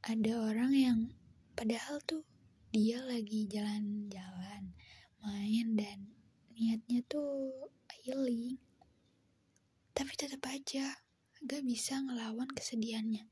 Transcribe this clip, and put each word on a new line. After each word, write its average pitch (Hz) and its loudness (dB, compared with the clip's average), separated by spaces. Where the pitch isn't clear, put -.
Ada 220 2
orang 247 4
yang 254 8
padahal 233 0
tuh 311 -2
dia 226 4
lagi 220 -2
jalan-jalan, 202 -4
main, 208 2
dan 208 -2
niatnya 226 2
tuh 277 -2
healing. 247 -2
Tapi 277 -2
tetap 269 -6
aja 269 -2
gak 277 -4
bisa 247 0
ngelawan 240 -4
kesedihannya. 220 -2